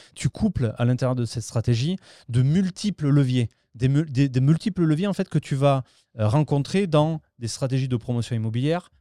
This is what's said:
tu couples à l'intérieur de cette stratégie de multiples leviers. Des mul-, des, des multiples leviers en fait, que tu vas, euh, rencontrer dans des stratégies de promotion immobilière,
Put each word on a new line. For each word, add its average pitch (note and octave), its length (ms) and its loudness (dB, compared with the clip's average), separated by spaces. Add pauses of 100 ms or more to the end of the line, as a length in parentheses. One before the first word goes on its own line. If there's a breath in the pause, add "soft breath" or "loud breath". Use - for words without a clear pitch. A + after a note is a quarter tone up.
(160 loud breath)
tu - 140 -2
couples F3+ 480 -2
à A#2+ 80 0
l'intérieur B2+ 300 0
de B2 100 -2
cette A2+ 180 -6
stratégie B2 540 -2 (320 loud breath)
de B2 140 2
multiples F3+ 640 0
leviers. B2+ 400 2 (260)
Des B2 140 0
mul-, D3+ 200 0
des, C3+ 200 2
des B2+ 120 0
multiples E3 420 2
leviers D#3+ 240 0
en G3 60 -2
fait, F#3+ 140 -4
que D#3 120 -2
tu - 160 -6
vas, C3+ 280 2 (360 soft breath)
euh, G#2+ 80 2
rencontrer D3 600 0
dans D#3 340 0 (180)
des A#2 80 -6
stratégies C3 420 -4
de B2 80 0
promotion A#2+ 380 -4
immobilière, B2 640 -2